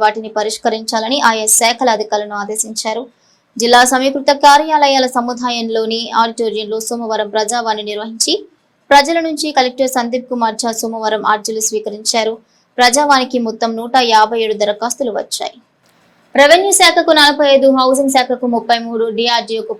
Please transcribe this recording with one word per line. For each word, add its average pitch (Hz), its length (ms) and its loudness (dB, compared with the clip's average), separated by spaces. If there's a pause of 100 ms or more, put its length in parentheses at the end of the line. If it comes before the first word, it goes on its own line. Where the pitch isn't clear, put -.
వాటిని 220 360 -2
పరిష్కరించాలని 220 800 -4 (100)
ఆయా 220 180 0 (120)
శాఖల 233 380 2
అధికారులను 208 460 -4
ఆదేశించారు. 220 600 -6 (540)
జిల్లా 240 240 4 (120)
సమీకృత 269 380 0 (160)
కార్యాలయాల 285 600 4 (100)
సముదాయంలోని 233 840 -4 (200)
ఆడిటోరియంలో 220 680 -2
సోమవారం 220 480 -4
ప్రజావాణి 220 560 -2
నిర్వహించి 226 420 -4 (580)
ప్రజల 285 360 4
నుంచి 302 200 -4 (120)
కలెక్టర్ 254 380 0
సందీప్ 247 360 -4
కుమార్ 226 300 -2
ఝా 233 180 -4
సోమవారం 220 420 -4 (100)
అర్జీలు 220 360 -4
స్వీకరించారు. 220 680 -4 (440)
ప్రజావాణికి 262 680 2
మొత్తం 226 240 -4 (100)
నూట 240 140 -10 (200)
యాభై 214 300 4
ఏడు 214 180 -2
దరఖాస్తులు 220 560 -4
వచ్చాయి. - 380 -10 (800)
రెవెన్యూ 339 440 4
శాఖకు 339 400 4
నలభై 294 360 4
ఐదు, 269 140 6 (100)
హౌసింగ్ 262 360 2
శాఖకు 247 400 -2
ముప్పై 233 320 0
మూడు, 226 180 -4 (140)
డిఆర్డీఓకు 226 600 -2